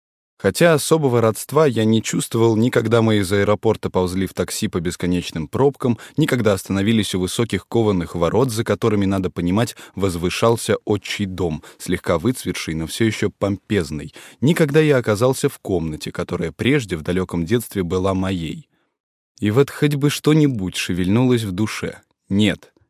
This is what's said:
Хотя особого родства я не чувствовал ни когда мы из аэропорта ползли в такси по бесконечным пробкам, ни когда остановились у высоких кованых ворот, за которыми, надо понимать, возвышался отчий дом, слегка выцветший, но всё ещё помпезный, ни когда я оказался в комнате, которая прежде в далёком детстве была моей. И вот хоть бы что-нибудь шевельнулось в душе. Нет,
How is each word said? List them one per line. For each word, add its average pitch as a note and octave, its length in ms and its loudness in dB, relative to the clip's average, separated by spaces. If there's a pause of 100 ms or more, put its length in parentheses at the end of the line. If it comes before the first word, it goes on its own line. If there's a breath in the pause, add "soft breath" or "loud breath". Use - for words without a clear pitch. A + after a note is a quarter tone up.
(380)
Хотя E3 360 4
особого C#3 480 2
родства B2 440 2
я A2+ 200 2
не A2 180 4
чувствовал A2+ 540 0
ни A#2 120 2
когда A#2 320 2
мы A2 180 4
из F#2+ 120 -2
аэропорта G2+ 580 0
ползли F#2 380 -2
в - 60 -18
такси - 340 -4
по F2+ 140 -4
бесконечным F2 680 -4
пробкам, C3 500 0 (200 loud breath)
ни D#3 80 2
когда A#2 260 2
остановились G2 640 0
у F#2 60 -2
высоких F#2+ 480 -4
кованых G#2 460 0
ворот, F#2 360 2
за A2 140 -4
которыми, G#2+ 400 0
надо F#2+ 240 0
понимать, F#2+ 480 -2 (180 loud breath)
возвышался F#2+ 880 0
отчий G#2 420 -4
дом, F2+ 380 -4 (140 loud breath)
слегка F2 400 0
выцветший, E2+ 560 -4
но D#2+ 120 -6
всё A2+ 200 -2
ещё G#2+ 240 -2
помпезный, F#2 840 -4 (280 loud breath)
ни C#3+ 120 4
когда D#3 280 2
я D3 160 4
оказался A#2+ 500 2
в - 120 -10
комнате, D#2+ 520 -4
которая E2+ 400 -6
прежде A2+ 460 -2
в D#2 40 -10
далёком F2+ 440 -2
детстве G#2 380 -2
была F#2 300 -2
моей. F#2+ 540 -4 (720)
И G#2 120 -2
вот C3+ 200 2
хоть D3 240 0
бы C#3+ 140 2
что-нибудь C#3 680 2
шевельнулось A2 680 2
в G2+ 80 -4
душе. - 500 -4 (280)
Нет, G2 420 0 (180)